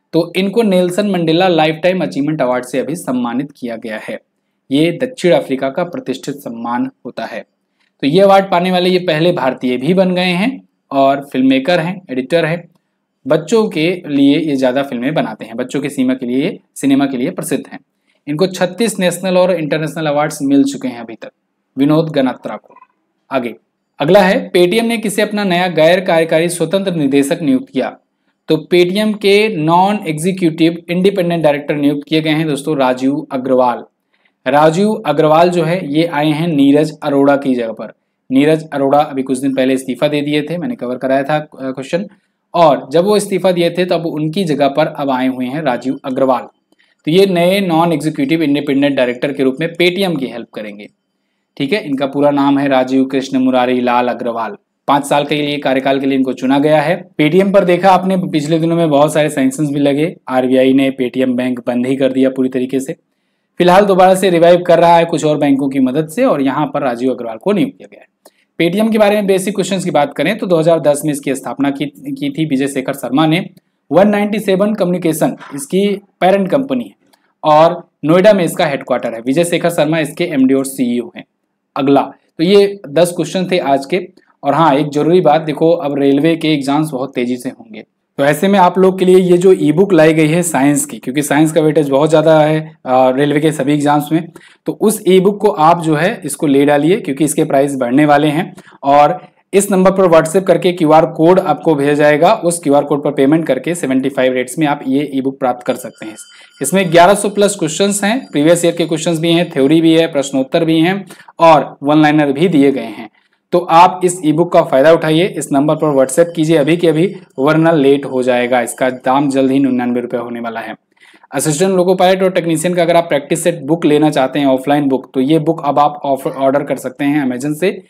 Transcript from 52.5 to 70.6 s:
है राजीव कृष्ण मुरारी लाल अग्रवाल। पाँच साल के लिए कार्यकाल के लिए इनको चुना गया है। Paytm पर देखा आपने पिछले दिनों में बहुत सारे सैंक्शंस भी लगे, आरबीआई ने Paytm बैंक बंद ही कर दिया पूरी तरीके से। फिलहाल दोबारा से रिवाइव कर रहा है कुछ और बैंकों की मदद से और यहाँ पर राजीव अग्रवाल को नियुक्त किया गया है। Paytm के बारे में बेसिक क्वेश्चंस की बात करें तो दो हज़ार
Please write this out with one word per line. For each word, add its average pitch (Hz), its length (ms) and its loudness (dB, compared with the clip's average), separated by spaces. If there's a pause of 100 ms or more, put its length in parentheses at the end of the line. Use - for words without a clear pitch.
है 139 100 -2
राजीव 131 360 2
कृष्ण 135 340 -4
मुरारी 127 420 0
लाल 123 280 0
अग्रवाल। 113 480 -6 (320)
पाँच 139 160 2
साल 147 200 0
के 151 100 -4
लिए 147 240 -4
कार्यकाल 135 420 0
के 139 60 -4
लिए 135 120 0
इनको 131 140 -2
चुना 135 260 0
गया 151 240 2
है। 180 260 -4 (120)
Paytm 185 320 2
पर 190 120 4
देखा 175 260 2
आपने 185 260 2
पिछले 156 420 -2
दिनों 165 180 0
में 170 140 0
बहुत 147 240 2
सारे 151 160 0
सैंक्शंस 143 400 -2
भी 143 100 -4
लगे, 143 360 0 (120)
आरबीआई 131 440 2
ने 135 280 2
Paytm 127 280 -2
बैंक 123 380 -4
बंद 123 200 -4
ही 135 100 -2
कर 135 160 0
दिया 131 180 2
पूरी 131 180 -2
तरीके 131 320 -4
से। 165 160 -10 (600)
फिलहाल 180 260 6
दोबारा 185 300 4
से 190 160 0
रिवाइव 170 320 4
कर 170 160 4
रहा 170 180 6
है 165 80 4
कुछ 160 200 -4
और 151 140 0
बैंकों 143 300 0
की 135 120 -2
मदद 131 280 0
से 240 160 -2
और 165 180 0
यहाँ 135 240 -2
पर 143 160 -6
राजीव 127 280 -2
अग्रवाल 117 260 -8
को 190 160 -2
नियुक्त 165 260 -2
किया - 140 -20
गया - 80 -20
है। - 60 -20 (540)
Paytm 202 320 0
के 220 60 0
बारे 208 180 4
में 202 100 -2
बेसिक 190 280 0
क्वेश्चंस 185 300 -4
की 180 60 -4
बात 147 240 0
करें 175 240 -2
तो 226 80 -8
दो 180 100 2
हज़ार 160 240 2